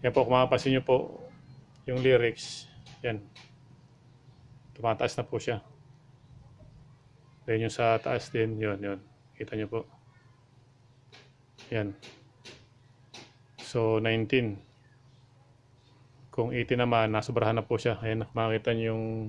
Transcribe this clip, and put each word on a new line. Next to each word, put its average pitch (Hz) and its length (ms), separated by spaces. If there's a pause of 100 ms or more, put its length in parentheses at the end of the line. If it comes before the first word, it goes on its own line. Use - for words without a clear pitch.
Yan 127 80
po, 127 160
kung 123 80
mapapansin 131 400
nyo 131 80
po, - 400 (640)
yung 127 160
lyrics, 120 640 (400)
yan. 110 160 (1500)
Tumataas 113 400
na 127 80
po 117 160
siya. 113 240 (1800)
Then, 113 160
yung 113 80
sa 113 320
taas 123 320
din, 110 240
yun, 104 240
yun. 101 160 (400)
Kita 110 160
nyo 107 160
po. 113 160 (1800)
Yan. 104 240 (1700)
So, 110 400
nineteen. 113 560 (1800)
Kung 120 160
eighty 123 240
naman, 117 400
nasobrahan 110 400
na 113 80
po 113 160
siya. 110 240
Ayan, 113 320
makikita 113 400
nyo 113 240
yung 110 80 (220)